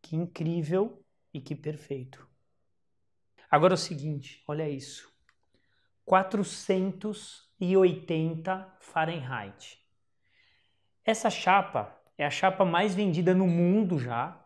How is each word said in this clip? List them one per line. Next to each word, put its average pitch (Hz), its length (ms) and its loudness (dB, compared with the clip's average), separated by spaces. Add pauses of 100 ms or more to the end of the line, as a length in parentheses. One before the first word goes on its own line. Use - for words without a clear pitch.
que - 140 -12
incrível 170 880 -2 (300)
e 147 60 -10
que 143 160 -10
perfeito. 139 680 -10 (1300)
Agora 165 220 6
é - 20 2
o - 20 -2
seguinte, 147 720 -8
olha 151 220 -6
isso. - 440 -12 (960)
Quatrocentos 190 1400 -2 (100)
e 185 160 2
oitenta 170 1000 0
Fahrenheit. 131 1040 -6 (1200)
Essa 220 260 0
chapa 185 640 0 (240)
é 143 80 -2
a 143 60 0
chapa 190 340 2
mais 180 300 2
vendida 185 400 2
no 185 140 4
mundo 175 500 2
já. 123 480 -4